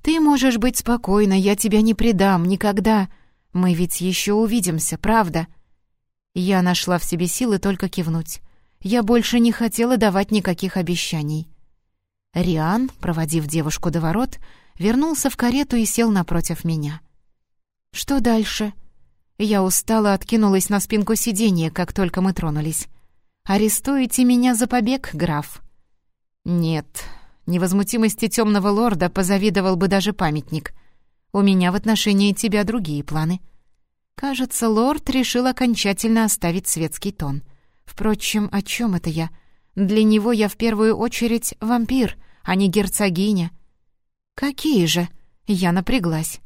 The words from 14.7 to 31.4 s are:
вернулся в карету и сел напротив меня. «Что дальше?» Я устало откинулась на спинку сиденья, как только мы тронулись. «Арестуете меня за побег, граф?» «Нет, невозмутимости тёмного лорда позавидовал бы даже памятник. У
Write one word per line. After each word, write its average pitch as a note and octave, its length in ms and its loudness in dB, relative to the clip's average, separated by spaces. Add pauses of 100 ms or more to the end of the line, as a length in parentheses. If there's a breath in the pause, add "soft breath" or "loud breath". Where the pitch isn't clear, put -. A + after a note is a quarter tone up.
вернулся C4+ 500 0
в - 80 -6
карету B3 380 0
и A3+ 100 2
сел A#3 260 0
напротив E3+ 520 -2
меня. D#3 380 -4 (920)
«Что - 280 -2
дальше?» A3 540 0 (640)
Я G#3 260 2
устало G#3 500 2
откинулась G3 560 2
на G3+ 100 2
спинку G#3+ 360 0
сиденья, F#3+ 540 0
как - 240 -4
только F#3 280 -2
мы F#3 120 2
тронулись. D#3 540 -4 (560)
«Арестуете A#3 800 0
меня B3 320 4
за B3 120 0
побег, B3 460 -2
граф?» D3+ 480 -4 (840)
«Нет, E3 600 -2 (420 loud breath)
невозмутимости G3 840 0
тёмного G#3 420 2
лорда G3+ 400 0
позавидовал F#3+ 680 2
бы F#3 120 2
даже G3 260 0
памятник. D#3 600 -4 (580)
У G3+ 100 0